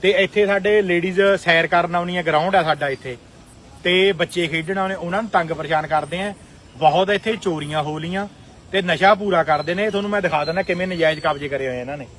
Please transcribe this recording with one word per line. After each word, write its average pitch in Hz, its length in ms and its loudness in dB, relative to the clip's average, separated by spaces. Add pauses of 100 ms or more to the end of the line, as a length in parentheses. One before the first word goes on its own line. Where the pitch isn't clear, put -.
ਤੇ 185 80 2
ਇੱਥੇ 202 360 2
ਸਾਡੇ 202 360 2
ਲੇਡੀਜ਼ 180 400 0 (180)
ਸੈਰ 165 280 2
ਕਰਨ 170 280 2
ਆਉਂਦੀਆਂ, 175 280 -2
ਗਰਾਊਂਡ 160 320 2
ਆ 180 80 4
ਸਾਡਾ 147 260 0
ਇੱਥੇ, 127 280 -8 (680)
ਤੇ 185 280 4
ਬੱਚੇ 170 360 -2
ਖੇਡਣ 165 300 -4
ਆਉਂਦੇ, 190 180 -2
ਉਹਨਾਂ 175 260 -4
ਨੂੰ 220 100 -6
ਤੰਗ 170 200 0
ਪਰੇਸ਼ਾਨ 156 360 -2
ਕਰਦੇ 156 340 -2
ਆ। 202 120 -6 (440)
ਬਹੁਤ 156 320 4
ਇੱਥੇ 208 260 0
ਚੋਰੀਆਂ 156 480 -4
ਹੋ 151 160 -4
ਲੀਆਂ 185 280 -6 (440)
ਤੇ 190 100 0
ਨਸ਼ਾ 180 340 4
ਪੂਰਾ 190 280 0
ਕਰਦੇ 151 300 0
ਨੇ। 208 160 0
ਤੁਹਾਨੂੰ 202 220 -2
ਮੈਂ 208 100 0
ਦਿਖਾ 160 240 0
ਦਿੰਦਾ 165 160 -2
ਕਿਵੇਂ 185 260 -2
ਨਜਾਇਜ਼ 160 320 0
ਕਬਜ਼ੇ 147 300 -2
ਕਰੇ 135 180 -4
ਹੋਏ 123 140 -6
ਇਹਨਾਂ 135 160 -8
ਨੇ। 127 100 -14 (120)